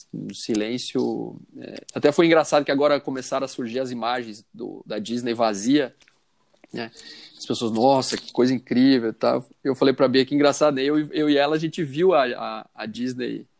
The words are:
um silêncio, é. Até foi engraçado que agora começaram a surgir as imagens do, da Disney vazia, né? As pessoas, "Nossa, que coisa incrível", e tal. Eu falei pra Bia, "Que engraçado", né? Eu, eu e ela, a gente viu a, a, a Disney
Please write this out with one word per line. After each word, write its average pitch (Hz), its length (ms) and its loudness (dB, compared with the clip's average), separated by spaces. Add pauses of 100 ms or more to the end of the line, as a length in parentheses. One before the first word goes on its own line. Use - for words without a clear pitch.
(140)
um 104 180 -10
silêncio, 113 1040 -6 (220)
é. - 240 -16 (100)
Até 147 200 4
foi 175 140 4
engraçado 156 380 4
que 147 60 -2
agora 143 300 2
começaram 135 440 -6
a 135 40 -4
surgir 123 320 -6
as 127 100 -4
imagens 117 540 -6 (100)
do, 101 320 -12
da 107 140 -8
Disney 120 340 -4
vazia, 113 580 2 (800)
né? 117 180 -8 (460)
As - 80 -16
pessoas, 117 280 -4
"Nossa, 127 440 2
que - 160 -10
coisa 127 220 2
incrível", 123 560 2
e - 20 -2
tal. 123 340 -2 (160)
Eu 135 120 -2
falei 135 180 4
pra 131 160 4
Bia, 127 160 4
"Que 131 100 -4
engraçado", 143 420 4
né? 131 60 -6
Eu, 147 160 2 (140)
eu 151 160 0
e 143 80 4
ela, 143 200 2
a - 20 -2
gente 160 260 -4
viu 160 300 2
a, 139 100 4
a, 113 500 -6
a 110 120 -10
Disney 117 600 -6 (140)